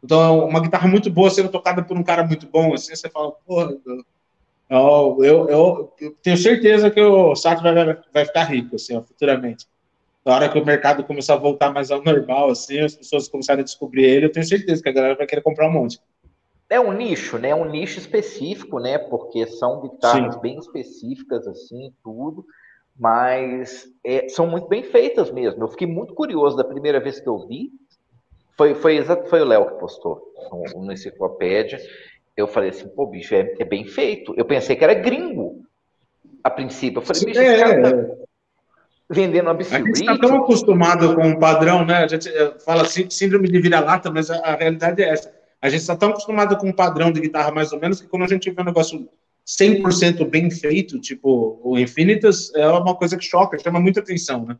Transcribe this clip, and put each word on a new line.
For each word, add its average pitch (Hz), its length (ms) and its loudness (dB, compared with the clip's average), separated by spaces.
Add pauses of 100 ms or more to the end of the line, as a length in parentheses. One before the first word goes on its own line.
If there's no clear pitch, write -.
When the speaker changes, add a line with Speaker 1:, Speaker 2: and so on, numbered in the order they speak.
Speaker 1:
Então, 160 440 4
uma 160 140 0
guitarra 170 280 2
muito 196 220 2
boa 185 200 4
sendo 190 180 0
tocada 180 340 -2
por 180 140 -6
um 175 60 -2
cara 170 240 0
muito 160 200 -4
bom, 160 280 2
assim, 160 200 -10
você 160 140 -14
fala, 151 240 -8 (140)
"Porra, 170 280 -4 (920)
eu, 135 540 4
eu, 156 260 6
eu, 165 520 2
eu 151 200 -14
tenho 180 160 0
certeza 214 540 4
que 208 100 2
o 190 360 6
Sato 170 260 0
vai, 170 100 4
vai, 165 240 2 (160)
vai 147 120 2
ficar 165 200 -2
rico, 127 300 -6
assim, 117 220 -8
ó, 113 60 -6
futuramente." 127 600 -4 (600)
Na 127 100 4
hora 143 140 2
que 151 100 0
o 147 80 -2
mercado 143 380 2
começar 147 300 -2
a - 40 0
voltar 143 340 0
mais 139 200 -4
ao 143 100 -4
normal, 139 480 0
assim, 139 300 -6
as 151 160 -4
pessoas - 320 -6
começarem 139 340 -4
a - 20 -4
descobrir 135 400 -2
ele, 139 220 6
eu 156 60 0
tenho 165 120 -4
certeza 180 380 -2
que 143 60 -2
a 135 40 -2
galera 131 220 2
vai 143 120 -4
querer 151 140 -4
comprar 156 280 0
um 165 40 0
monte. 123 280 -4 (680)
Speaker 2:
É 240 120 2
um 208 120 0
nicho, 202 460 -6
né? 123 120 -4
É 147 40 2
um 160 160 -4
nicho 170 300 -8
específico, 147 800 -8
né? 131 180 -4
Porque 117 480 -6
são 123 360 -6
guitarras 120 520 0
Speaker 1:
Sim. - 60 -16
Speaker 2:
bem 131 180 -8
específicas, 131 880 -12
assim, 123 460 -18 (100)
tudo. 143 420 -14 (540)
Mas, 127 880 -2 (180)
é, 131 240 -4
são 165 200 -2
muito 170 180 -6
bem 208 160 -4
feitas - 480 0
mesmo. 120 320 -4
Eu - 60 -4
fiquei - 180 -8
muito 170 260 -8
curioso 160 440 -2
da 135 80 0
primeira 143 340 -4
vez 131 220 -8
que - 80 -8
eu 107 180 -6
vi. 170 240 -12 (880)
Foi, 147 180 4
foi 156 220 2
exa-, 175 300 -2
foi 165 160 2
o - 20 4
Léo 110 220 4
que - 120 -12
postou - 540 -12 (180)
no, 92 360 -14
no 98 60 -10
Enciclopédia. 95 840 -4 (580)
Eu 104 120 -2
falei 98 220 -2
assim, - 180 -16
"Pô, - 180 -6
bicho, 95 280 -10
é, 95 260 0
é - 40 -2
bem 101 200 -6
feito." 117 520 -6
Eu 117 80 0
pensei 135 300 0
que - 80 0
era 180 120 6
gringo 254 680 -6 (800)
a 131 80 0
princípio. 127 480 -6
Eu 117 40 -8
falei, 151 180 -4
Speaker 1:
Sim, 208 60 -2
Speaker 2:
"Bicho, 233 160 0
esse 247 120 6
Speaker 1:
é, 220 60 4
Speaker 2:
cara 220 220 4
tá 127 140 4
Speaker 1:
é. - 200 -4 (920)
Speaker 2:
vendendo 175 360 0
uma 165 80 0
Speaker 1:
A 180 100 -4
gente 180 420 -2
tá 226 80 2
Speaker 2:
Absolute." 240 80 0
Speaker 1:
tão 262 220 4
acostumado 175 720 4
com 160 160 4
o 156 80 0
padrão, 160 460 4
né? 175 140 2
A 160 100 2
gente, 160 200 -6
é, 151 300 -2
fala 160 280 0
sí-, 180 240 -4
síndrome 196 380 0
de 175 120 4
vira-lata, 165 500 2
mas 156 200 -4
a, 165 80 -4
a 160 180 -2
realidade 165 460 -2
é 165 80 0
essa. 156 220 -4 (280)
A 139 80 -2
gente 160 180 -4
tá 170 100 -4
tão 208 140 2
acostumado 208 480 -2
com 196 100 -4
um 190 40 -4
padrão 170 380 0
de 160 100 -2
guitarra, 151 300 -2
mais 151 220 -4
ou 147 80 -8
menos, 190 200 -4
que - 60 -20
quando 185 180 -4
a 180 40 -4
gente 190 220 -2
vê 180 100 -10
um 180 40 -2
negócio 165 440 -2 (360)
cem 196 380 2
por 180 100 2
cento 175 320 2
bem 165 260 0
feito, 151 500 -4
tipo 127 640 -2
o 123 140 -2
Infinitas, 180 760 2
é 151 140 2
uma 175 260 2
coisa 180 220 -4
que 175 80 -10
choca, 180 340 0
chama 170 220 -2
muita 190 200 2
atenção, 165 440 -6
né? 120 160 -12